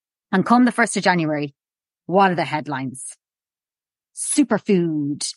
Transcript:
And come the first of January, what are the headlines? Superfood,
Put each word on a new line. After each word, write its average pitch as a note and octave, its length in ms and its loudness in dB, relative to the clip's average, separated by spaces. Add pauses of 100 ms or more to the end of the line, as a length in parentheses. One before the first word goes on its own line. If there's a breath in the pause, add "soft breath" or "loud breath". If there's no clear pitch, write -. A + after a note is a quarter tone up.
(320)
And F#3 140 2
come B3 200 4
the A#3 60 2
first - 260 0
of F#3+ 60 -2
January, D3+ 500 0 (540)
what F#3+ 240 4
are F3 40 -2
the E3 80 -2
headlines? C3+ 720 -8 (1000)
Superfood, E3+ 1200 0